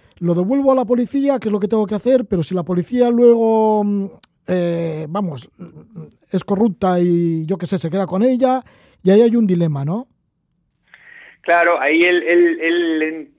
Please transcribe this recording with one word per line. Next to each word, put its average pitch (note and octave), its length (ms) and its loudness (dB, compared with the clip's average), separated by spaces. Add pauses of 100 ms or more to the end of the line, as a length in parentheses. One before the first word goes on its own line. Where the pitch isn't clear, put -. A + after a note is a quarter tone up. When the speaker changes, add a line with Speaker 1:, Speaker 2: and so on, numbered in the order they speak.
(200)
Speaker 1:
lo E3+ 140 0
devuelvo C4 380 0
a C4 40 4
la B3+ 100 0
policía, B3 540 -2
que A3 100 -6
es - 20 -2
lo G#3 80 0
que G3+ 80 -4
tengo G#3+ 180 0
que G#3 100 -6
hacer, A#3+ 300 0
pero F3+ 160 -2
si F3+ 140 -6
la F3+ 80 -4
policía G#3 460 0
luego, A3+ 760 4
mm, G3+ 220 -2 (420)
eh, E3+ 640 -4
vamos, E3+ 400 -8 (800)
es - 120 -4
corrupta F#3+ 560 0
y E3+ 460 0
yo F3+ 120 -4
qué F3 100 -10
sé, F#3+ 100 -4
se E3 140 -6
queda F#3+ 160 -4
con F#3+ 160 -2
ella", B3+ 400 0 (400)
y F#3 80 4
ahí G#3 100 8
hay A#3 140 4
un A#3 100 2
dilema, E3+ 400 0
¿no? G3+ 220 -6 (1300)
Speaker 2:
Claro, E3+ 380 2
ahí D3+ 240 2
él, F3+ 200 2
él, E3+ 380 2
él D#3+ 760 -2